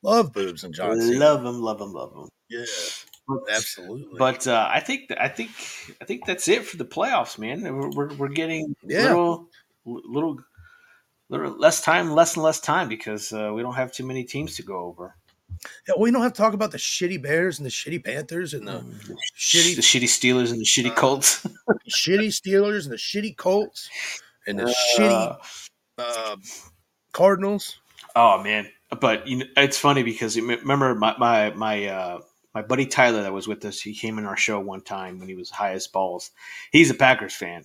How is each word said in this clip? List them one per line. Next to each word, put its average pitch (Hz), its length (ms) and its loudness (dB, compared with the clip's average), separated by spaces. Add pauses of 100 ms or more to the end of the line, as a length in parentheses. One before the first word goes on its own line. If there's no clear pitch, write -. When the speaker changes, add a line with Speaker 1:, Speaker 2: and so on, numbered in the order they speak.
Speaker 1:
Love 196 280 4
boobs 92 320 -4
and 87 100 -12
John 90 280 -2
Cena. 120 180 4
Speaker 2:
Love 147 260 6
'em, 120 160 -4
love 110 200 -4
'em, 101 100 -10
love 67 240 -12
'em. 71 140 -18 (180)
Speaker 1:
Yeah, 120 160 -10 (640)
Speaker 2:
But, 131 120 -4 (140)
Speaker 1:
absolutely. 107 640 -8
Speaker 2:
but, 131 300 2
uh, 117 240 4
I 143 80 2
think 269 300 -8
th-, - 100 -8
I 131 80 0
think, 226 220 -8 (520)
I - 40 -18
think - 200 -8
that's 180 220 -4
it 214 180 4
for - 120 -14
the 123 80 -6
playoffs, 190 520 -2
man. 123 260 -8
We're, 139 260 -6
we're, 143 260 -4
we're 139 140 -4
getting 156 520 -4
Speaker 1:
Yeah. 220 280 0
Speaker 2:
little, 170 400 0 (340)
little, 127 560 -6 (880)
little 147 300 -4
less 160 240 4
time, 170 300 2
less - 240 2
and 160 80 -4
less 156 180 2
time 160 260 0
because, 110 460 -10
uh, 107 200 -4
we 113 80 -6
don't 123 140 -6
have 127 160 -4
too 131 140 -12
many 131 180 -8
teams 143 320 -10
to - 80 -14
go 92 220 -10
over. 87 300 -16 (680)
Speaker 1:
Yeah, 190 140 0
we 226 120 4
don't 247 100 2
have 240 100 0
to 208 100 -4
talk 220 120 4
about 208 180 -4
the - 60 -12
shitty 180 440 -4
Bears 160 380 0
and 143 60 -10
the 127 40 -6
shitty - 360 -8
Panthers 151 480 -8
and 113 120 -10
the 95 140 -8
Speaker 2:
Mm, 107 280 -16
the - 60 -14 (240)
Speaker 1:
shitty 175 360 4
Speaker 2:
sh-, - 20 -2
the 120 60 -2
shitty 123 220 6
Steelers 123 480 4
and 117 100 -4
the 107 40 -2
shitty 123 260 2
Speaker 1:
uh, - 40 -4
Speaker 2:
Colts. 135 500 4 (220)
<laughs> - 220 0
Speaker 1:
shitty 208 400 0
Steelers 196 560 0
and 135 80 -8
the - 40 -10
shitty 208 380 -6
Colts 196 540 -2 (580)
and 104 120 -4
the 120 80 0
Speaker 2:
Uh, 123 60 0 (220)
Speaker 1:
shitty, 110 420 4 (600)
uh, 113 380 -6 (760)
Cardinals. 196 680 2 (380)
Speaker 2:
Oh 110 260 8
man, 104 280 -2 (320)
but 113 260 2
you 127 100 -2
know, 127 80 -4 (120)
it's 139 200 4
funny 139 260 4
because 113 340 -2
you 113 120 -2
m-, 117 120 0
remember 135 340 2
my, 107 220 2
my, 113 340 4
my, 104 360 -2
uh, 92 320 -6 (340)
my 110 80 -6
buddy 127 240 0
Tyler 120 380 4
that 95 100 -4
was 98 140 -8
with 104 180 -8
us. 101 160 -8
He 104 140 -10
came 110 220 -6
in 107 80 -6
our 98 120 -6
show 107 220 0
one 95 220 -8
time 92 380 -10
when 92 100 -16
he 95 60 -12
was 90 140 -14
high 101 240 -2
as 95 140 -8
balls. 92 440 -4 (400)
He's 156 180 10
a - 60 2
Packers 127 400 4
fan 87 300 -10